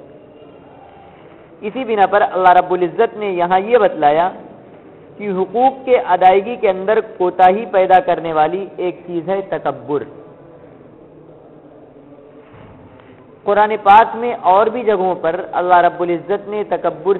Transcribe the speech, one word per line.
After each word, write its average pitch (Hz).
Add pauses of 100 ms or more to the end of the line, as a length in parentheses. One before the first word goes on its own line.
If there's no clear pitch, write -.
(1600)
इसी 226
बिना 208
पर 202
अल्लाह 180
रब्बुल 180
इज़्ज़त 185
ने 208
यहाँ 180
ये 226
बतलाया 160 (920)
कि 208
हुकूक 190
के 247 (120)
अदायगी 185
के 214
अंदर 190 (180)
कोताही 185
पैदा 185
करने 165
वाली 170 (120)
एक 180
चीज़ 170
है 196
तकब्बुर। 147 (3500)
कुरान 214
पाक 208
में 233 (200)
और 214
भी 240
जगहों 185
पर 165 (140)
अल्लाह 180
रब्बुल 175
इज़्ज़त 170
ने 208
तकब्बुर 175